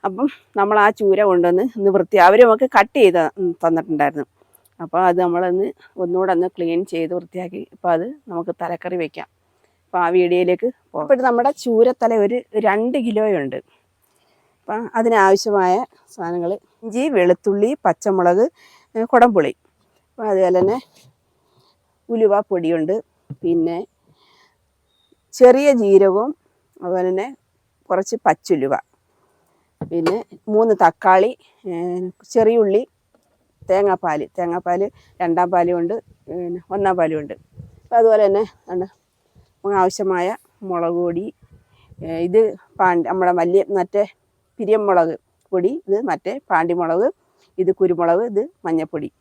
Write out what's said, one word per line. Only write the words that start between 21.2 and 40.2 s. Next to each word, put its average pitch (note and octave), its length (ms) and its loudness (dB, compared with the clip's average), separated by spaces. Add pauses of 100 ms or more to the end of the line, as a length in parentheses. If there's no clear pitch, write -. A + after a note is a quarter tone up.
ഉലുവ A3 200 2 (160)
പൊടിയുണ്ട്, E3+ 460 -2 (460)
പിന്നെ E3+ 360 -2 (1600)
ചെറിയ B3+ 280 6 (140)
ജീരകവും G3 500 4 (520)
അതുപോലെ F3+ 260 -4
തന്നെ F#3 180 -4 (640)
കുറച്ച് F#3+ 260 -4 (100)
പച്ചുലുവ, C#3+ 480 -2 (1160)
പിന്നെ E3+ 260 -2 (360)
മൂന്ന് A3 200 2 (100)
തക്കാളി, F#3+ 480 2 (380)
ഏ, F3 40 -8 (600)
ചെറിയുള്ളി, A3 500 2 (840)
തേങ്ങാപ്പാൽ, F#3 500 0 (180)
തേങ്ങാപ്പാൽ F3 440 -4 (420)
രണ്ടാം F3 300 0
പാലും F3 280 0
ഉണ്ട്, F3 140 -4 (320)
പിന്നെ F3 340 -10 (140)
ഒന്നാം G3 260 -2
പാലും D#3+ 220 -2
ഉണ്ട്. C#3+ 120 -14 (480)
അപ്പോൾ A#3 180 -2
അതുപോലെ A3 280 4
തന്നെ G3 160 0 (280)
ആണ് F#3 140 -6 (720)
നമുക്ക് G3+ 240 -4
ആവശ്യമായ F3+ 440 -2 (420)